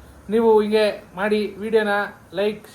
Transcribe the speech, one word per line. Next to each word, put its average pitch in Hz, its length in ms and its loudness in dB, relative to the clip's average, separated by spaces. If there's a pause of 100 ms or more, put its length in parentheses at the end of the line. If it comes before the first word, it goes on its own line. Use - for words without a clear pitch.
(300)
ನೀವು 226 300 4
ಹಿಂಗೆ 208 440 0 (120)
ಮಾಡಿ 208 420 -2
ವಿಡಿಯೋನ 214 300 0 (440)
ಲೈಕ್, 208 420 -4